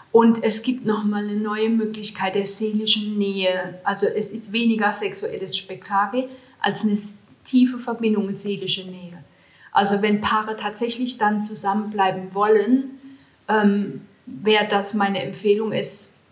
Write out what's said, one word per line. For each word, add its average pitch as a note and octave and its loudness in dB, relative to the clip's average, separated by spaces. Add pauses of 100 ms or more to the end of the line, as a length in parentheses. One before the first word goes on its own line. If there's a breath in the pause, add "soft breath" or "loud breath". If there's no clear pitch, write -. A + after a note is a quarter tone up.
(120 loud breath)
Und A3+ 6
es A3 4
gibt - -4
noch G#3+ 0
mal G#3 0
eine G#3 -4
neue G#3+ 0
Möglichkeit G#3+ 0
der G3 0
seelischen G#3+ 0
Nähe. F#3+ 0
Also G3 0
es - -2
ist - -4
weniger A3 2
sexuelles F#3+ -4
Spektakel G#3 -2 (320 loud breath)
als G3+ 0
eine G#3 2
s-, - -4 (300)
tiefe B3+ 4
Verbindung A3 0
und G3 -6
seelische F#3+ -4
Nähe. F3+ -16 (480 loud breath)
Also G3+ 2
wenn G#3 2
Paare G#3+ -2
tatsächlich A#3 -4
dann G#3 2
zusammenbleiben G3+ -2
wollen, G#3+ 2 (480 loud breath)
ähm, G3+ 2 (240)
wäre G#3 2
das G3+ 0
meine G3 0
Empfehlung, G#3 0
es - -2 (200)